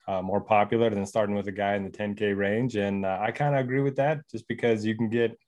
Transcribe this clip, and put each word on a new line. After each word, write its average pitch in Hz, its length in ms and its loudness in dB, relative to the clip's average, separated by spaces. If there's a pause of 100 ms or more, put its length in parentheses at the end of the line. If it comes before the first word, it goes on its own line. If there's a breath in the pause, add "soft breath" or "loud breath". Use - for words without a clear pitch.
uh, 95 140 -2
more 95 200 0
popular 110 480 4
than 101 160 -2
starting 104 300 0
with 101 120 -2
a 101 40 -6
guy 101 240 0
in 101 80 -2
the 95 80 -8
ten 104 240 -4
K 104 180 0
range. 107 420 0
And, 101 300 0
uh, 95 160 -2
I 113 100 -2
kinda 143 280 0
agree 131 220 0
with 139 160 -2
that 147 320 0
just - 180 -10
because 113 360 0
you 110 140 0
can 113 120 0
get, 117 280 0 (100)